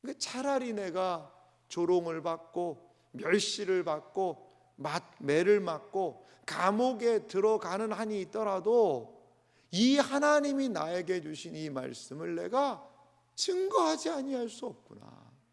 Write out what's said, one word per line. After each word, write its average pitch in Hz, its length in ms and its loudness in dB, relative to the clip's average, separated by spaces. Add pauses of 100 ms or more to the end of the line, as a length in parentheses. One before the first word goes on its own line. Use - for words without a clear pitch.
그러니까 - 140 -8
차라리 262 540 -2
내가 180 580 -4 (360)
조롱을 170 540 2
받고 165 680 -6 (220)
멸시를 185 720 0
받고 160 680 -4 (240)
맞-, 151 440 -6
매를 175 400 4
맞고 170 640 -4 (200)
감옥에 220 840 2
들어가는 208 640 0
한이 214 320 -4
있더라도 196 920 0 (560)
이 247 260 6
하나님이 277 720 2
나에게 175 520 -2
주신 151 340 -10
이 156 140 -6
말씀을 139 640 -8
내가 208 520 -2 (480)
증거하지 359 760 0
아니할 269 380 -4
수 220 200 -10
없구나. - 680 -20 (200)